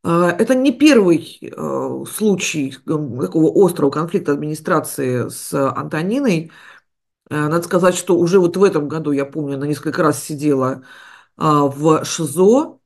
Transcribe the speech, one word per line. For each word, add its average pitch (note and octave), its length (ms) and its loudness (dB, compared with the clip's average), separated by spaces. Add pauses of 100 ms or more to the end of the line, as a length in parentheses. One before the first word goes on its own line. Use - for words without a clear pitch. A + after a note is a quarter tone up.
А, E3+ 280 2
это A3+ 240 0
не C4 180 2
первый, A3+ 680 4
э, C3+ 720 -8
случай, F3 640 -2 (100)
м, D3 340 -4
такого D#3+ 440 4
острого C#3+ 260 0
конфликта E3 420 -2
администрации D3 960 -4
с - 240 -12
Антониной. D#3+ 960 -2 (800)
Э, D3+ 200 -2
надо E3+ 140 0
сказать, F3+ 320 2
что F3 220 0
уже F3 220 4
вот F3 180 0
в F#3+ 60 4
этом D#3 260 2
году, D3+ 220 -4
я C#3 140 0
помню, C#3 300 -6
она C#3 120 -6
несколько D3+ 360 -4
раз D3+ 200 0
сидела, C3+ 600 -2 (540)
а, D3+ 300 2
в D3+ 380 0
шизо F#3 800 2